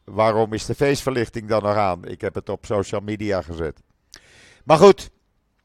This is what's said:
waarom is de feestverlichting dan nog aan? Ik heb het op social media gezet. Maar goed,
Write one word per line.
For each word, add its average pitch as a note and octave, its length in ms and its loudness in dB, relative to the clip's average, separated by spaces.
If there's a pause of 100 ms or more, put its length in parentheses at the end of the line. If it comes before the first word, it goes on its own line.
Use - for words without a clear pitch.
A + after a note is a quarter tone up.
waarom G#2+ 480 0
is G#2+ 140 -6
de A#2+ 80 -6
feestverlichting B2+ 720 -2
dan G#2 140 0
nog G#2 140 0
aan? F#2+ 280 -2
Ik F#2 160 -14
heb G2+ 140 -6
het - 140 -10
op G2 180 -10
social G#2 340 -2
media G2+ 420 -4
gezet. D#2+ 380 -8 (840)
Maar D3+ 140 4
goed, F#3+ 320 6 (540)